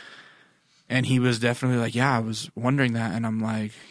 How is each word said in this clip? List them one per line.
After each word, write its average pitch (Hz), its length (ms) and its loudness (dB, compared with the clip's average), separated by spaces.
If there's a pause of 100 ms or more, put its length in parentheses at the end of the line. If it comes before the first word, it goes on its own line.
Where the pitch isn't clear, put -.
(880)
And 123 180 0
he 127 140 2
was 123 180 2
definitely 120 400 0
like, 113 160 -2
"Yeah, 131 220 2
I - 20 2
was 110 360 -6
wondering 127 400 0
that." 113 180 -2
And 113 140 -2
I'm 110 140 -2
like, 110 320 -2 (180)